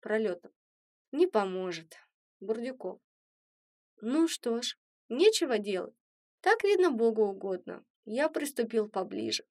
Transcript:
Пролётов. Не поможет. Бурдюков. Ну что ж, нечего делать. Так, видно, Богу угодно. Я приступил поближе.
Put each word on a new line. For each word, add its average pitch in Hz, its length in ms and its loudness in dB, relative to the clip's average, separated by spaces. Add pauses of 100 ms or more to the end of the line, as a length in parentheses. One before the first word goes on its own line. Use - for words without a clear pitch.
Пролётов. 214 520 -2 (600)
Не 320 140 4
поможет. 185 720 -2 (440)
Бурдюков. 226 600 -6 (1000)
Ну 302 260 2
что 233 320 -4
ж, - 160 -6 (320)
нечего 302 500 4
делать. 196 360 -6 (460)
Так, 440 220 4
видно, 370 280 4
Богу 226 340 2
угодно. 190 580 -6 (220)
Я 254 240 -2
приступил 233 580 -2
поближе. 196 640 -6